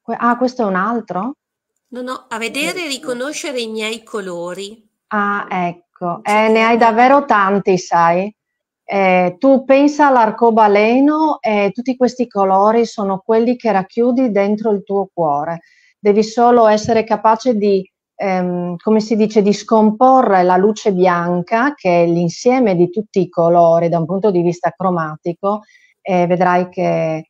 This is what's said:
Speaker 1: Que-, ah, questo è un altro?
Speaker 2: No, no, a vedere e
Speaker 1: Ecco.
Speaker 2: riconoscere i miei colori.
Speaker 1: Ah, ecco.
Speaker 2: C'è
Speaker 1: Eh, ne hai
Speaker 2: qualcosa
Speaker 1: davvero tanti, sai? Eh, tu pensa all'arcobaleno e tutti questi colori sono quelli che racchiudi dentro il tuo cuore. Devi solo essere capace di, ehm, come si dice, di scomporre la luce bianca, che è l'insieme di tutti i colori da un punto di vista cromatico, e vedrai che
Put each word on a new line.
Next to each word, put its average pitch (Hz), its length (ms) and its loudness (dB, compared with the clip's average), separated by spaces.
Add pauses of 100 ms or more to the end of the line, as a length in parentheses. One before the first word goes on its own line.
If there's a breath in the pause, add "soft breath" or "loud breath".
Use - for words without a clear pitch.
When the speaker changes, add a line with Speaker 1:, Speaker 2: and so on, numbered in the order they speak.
Speaker 1:
Que-, - 180 -10
ah, 240 200 0
questo 254 240 -4
è - 20 0
un 190 120 -2
altro? 214 580 -6 (540)
Speaker 2:
No, 247 120 -14
no, 254 280 -10
a 226 100 -10
vedere 277 400 -6
e 349 60 -8
Speaker 1:
Ecco. 311 40 -8
Speaker 2:
riconoscere 262 720 -8
i 226 80 -8
miei 220 340 -8
colori. 190 880 -12 (200)
Speaker 1:
Ah, 202 420 -4
ecco. 175 720 -8
Speaker 2:
C'è 214 240 0
Speaker 1:
Eh, - 20 2
ne 220 160 2
hai 233 140 2
Speaker 2:
qualcosa 233 120 4
Speaker 1:
davvero 254 360 4
tanti, 196 500 2
sai? 175 580 0 (500)
Eh, 185 540 0
tu 269 260 2
pensa 285 440 4
all'arcobaleno 233 1300 2
e 208 320 -2
tutti 247 240 -6
questi 247 300 -2
colori 202 600 2
sono 196 380 -6
quelli 233 320 0
che 233 160 -4
racchiudi 240 580 0
dentro 208 420 -2
il 202 100 -4
tuo 196 300 -4
cuore. 160 480 -4 (380 soft breath)
Devi 208 260 2
solo 240 420 4
essere 214 380 0
capace 226 520 0
di, 196 320 2 (280)
ehm, 180 600 -4
come 214 240 0
si 214 160 -2
dice, 214 260 2
di 202 100 2
scomporre 220 920 2
la 180 140 2
luce 214 380 0
bianca, 180 800 0
che 175 300 0
è - 20 0
l'insieme 175 680 0
di 175 160 2
tutti 208 300 -4
i 175 80 -2
colori 170 640 2
da 170 80 0
un 165 80 -2
punto 190 240 -2
di 175 120 0
vista 170 340 -2
cromatico, 175 840 -6 (400 soft breath)
e 180 260 -2
vedrai 180 420 0
che 165 600 -4